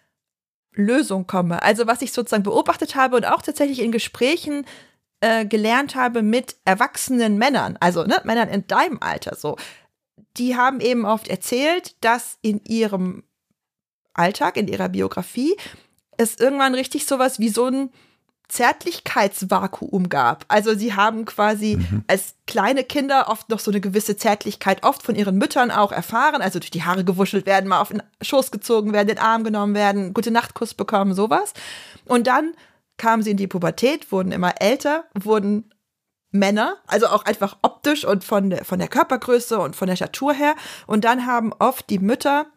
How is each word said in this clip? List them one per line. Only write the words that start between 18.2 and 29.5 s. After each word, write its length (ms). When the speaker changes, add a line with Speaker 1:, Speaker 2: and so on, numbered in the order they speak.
Speaker 1:
Zärtlichkeitsvakuum 1600
gab. 400
Also 260
sie 200
haben 320
quasi 500
Speaker 2:
Mhm. 300
Speaker 1:
als 280
kleine 360
Kinder 460
oft 220
noch 100
so 100
eine 100
gewisse 360
Zärtlichkeit 680
oft 180
von 120
ihren 220
Müttern 340
auch 220
erfahren, 480
also 180
durch 120
die 120
Haare 220
gewuschelt 400
werden, 240
mal 120
auf 80
den 140
Schoß 280
gezogen 420
werden, 160
den 100
Arm 260
genommen 300